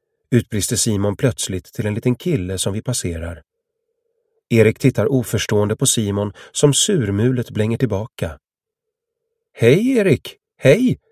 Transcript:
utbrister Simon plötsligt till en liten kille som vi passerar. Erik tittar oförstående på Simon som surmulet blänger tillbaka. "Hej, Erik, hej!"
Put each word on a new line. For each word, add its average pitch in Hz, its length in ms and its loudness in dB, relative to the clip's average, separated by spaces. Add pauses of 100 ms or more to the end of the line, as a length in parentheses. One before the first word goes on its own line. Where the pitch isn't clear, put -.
(300)
utbrister 110 460 0
Simon 101 400 -2
plötsligt 101 480 -4
till - 220 -8
en 104 80 -4
liten 123 200 -2
kille 95 440 -4
som 98 140 -4
vi 104 100 -8
passerar. 85 600 -8 (1040)
Erik 110 300 4
tittar 127 340 0
oförstående 107 640 0
på 135 100 -2
Simon 101 460 -2 (200)
som 143 220 2
surmulet 120 760 0
blänger 107 280 -2
tillbaka. 98 600 -6 (1160)
"Hej, 208 440 4
Erik, 190 400 0 (200)
hej!" 190 420 4 (140)